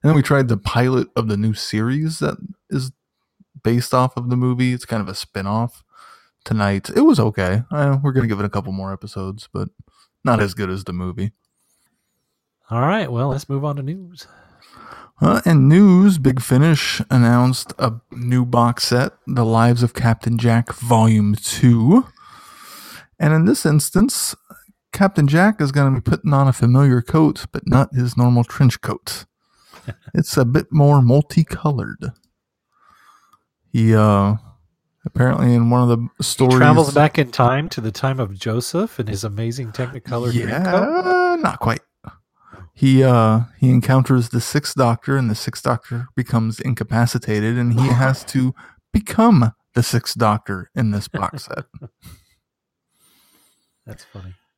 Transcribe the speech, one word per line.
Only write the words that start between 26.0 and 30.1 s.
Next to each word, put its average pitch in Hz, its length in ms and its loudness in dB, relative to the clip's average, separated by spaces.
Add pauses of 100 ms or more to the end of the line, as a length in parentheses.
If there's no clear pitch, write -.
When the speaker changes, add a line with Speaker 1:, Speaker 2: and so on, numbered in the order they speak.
Speaker 1:
putting - 320 -2
on 139 140 2
a 131 60 2
familiar 123 500 4
coat, - 480 0
but - 160 -10
not 135 300 2
his 123 200 -2
normal 123 280 2
trench - 360 0
coat. - 440 -10 (600)
<laughs> - 100 -14 (200)